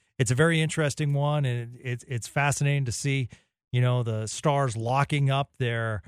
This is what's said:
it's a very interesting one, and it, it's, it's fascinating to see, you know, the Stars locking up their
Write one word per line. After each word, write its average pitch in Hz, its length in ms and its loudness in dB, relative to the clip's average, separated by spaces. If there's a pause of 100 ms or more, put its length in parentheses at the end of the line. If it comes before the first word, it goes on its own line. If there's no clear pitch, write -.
(200)
it's 117 120 0
a 127 40 0
very 160 260 4
interesting 151 520 0
one, 147 320 0
and 120 300 -4
it, 120 80 -20
it's, 123 240 -8
it's 120 200 -6
fascinating 143 580 0
to 117 60 -4
see, 135 360 -2 (440)
you 123 100 2
know, 123 220 2
the 110 240 -4
Stars 139 500 0
locking 135 520 2
up 135 280 0
their 113 500 -2